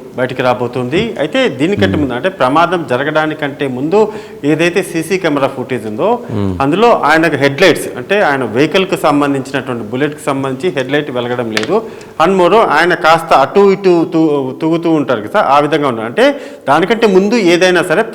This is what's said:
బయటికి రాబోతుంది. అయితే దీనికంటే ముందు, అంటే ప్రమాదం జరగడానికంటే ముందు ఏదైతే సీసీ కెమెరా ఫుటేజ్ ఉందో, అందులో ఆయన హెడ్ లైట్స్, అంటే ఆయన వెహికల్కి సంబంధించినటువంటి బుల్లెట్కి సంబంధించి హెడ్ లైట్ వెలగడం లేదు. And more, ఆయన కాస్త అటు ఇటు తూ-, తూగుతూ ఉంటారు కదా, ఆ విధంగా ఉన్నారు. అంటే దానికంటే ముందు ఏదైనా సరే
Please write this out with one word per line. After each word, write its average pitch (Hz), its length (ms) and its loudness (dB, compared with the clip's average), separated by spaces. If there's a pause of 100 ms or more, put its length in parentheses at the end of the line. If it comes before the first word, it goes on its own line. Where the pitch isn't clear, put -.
(180)
బయటికి 127 280 -2
రాబోతుంది. 127 760 -2
అయితే 254 260 0
దీనికంటే 131 540 0
ముందు, 127 160 -2
అంటే 151 100 -2 (120)
ప్రమాదం 160 500 2
జరగడానికంటే 147 840 -2
ముందు 160 220 0 (540)
ఏదైతే 170 300 0 (100)
సీసీ 165 320 -4
కెమెరా 139 320 0
ఫుటేజ్ 123 340 -6
ఉందో, 131 180 -2 (560)
అందులో 180 240 2 (220)
ఆయన 160 160 4 (160)
హెడ్ 139 220 2
లైట్స్, 151 220 2 (120)
అంటే 127 180 -2 (120)
ఆయన 135 160 0 (120)
వెహికల్కి 185 400 0 (100)
సంబంధించినటువంటి 139 840 -2
బుల్లెట్కి 143 400 -4
సంబంధించి 135 480 -4
హెడ్ 131 160 -4
లైట్ 147 240 -2
వెలగడం 120 400 -4
లేదు. 170 180 -2 (460)
And 185 180 4
more, 175 160 4 (220)
ఆయన 170 160 2 (100)
కాస్త 165 280 4 (120)
అటు 202 180 2 (120)
ఇటు 190 180 2 (200)
తూ-, 147 480 0
తూగుతూ 165 380 0
ఉంటారు 127 280 0
కదా, 208 140 0 (140)
ఆ 143 120 6
విధంగా 147 260 0
ఉన్నారు. 113 180 -4
అంటే 196 140 2 (440)
దానికంటే 190 380 2 (100)
ముందు 202 180 2 (180)
ఏదైనా 175 380 2
సరే 175 120 2 (120)